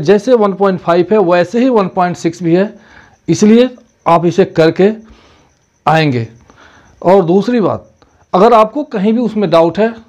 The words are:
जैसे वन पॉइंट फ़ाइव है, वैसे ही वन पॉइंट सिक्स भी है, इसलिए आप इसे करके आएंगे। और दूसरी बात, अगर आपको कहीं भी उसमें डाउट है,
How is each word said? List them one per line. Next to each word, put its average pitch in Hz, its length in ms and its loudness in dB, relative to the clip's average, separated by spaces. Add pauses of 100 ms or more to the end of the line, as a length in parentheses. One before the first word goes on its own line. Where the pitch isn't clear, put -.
जैसे 208 280 0
वन 208 200 0
पॉइंट 190 260 -2
फ़ाइव 175 320 -2
है, 214 120 2
वैसे 175 360 -2
ही 262 100 0
वन 202 260 0
पॉइंट 180 200 -2
सिक्स 165 260 -8
भी 165 120 -2
है, 202 180 -2 (560)
इसलिए 220 400 4 (380)
आप 170 200 2
इसे 185 200 0
करके 165 420 0 (1000)
आएंगे। 147 400 0 (760)
और 185 220 2
दूसरी 202 360 0
बात, 131 280 -4 (440)
अगर 226 200 4
आपको 220 320 2
कहीं 220 280 -4
भी 226 80 -2
उसमें 214 300 -4
डाउट 165 280 0
है, 220 100 0 (200)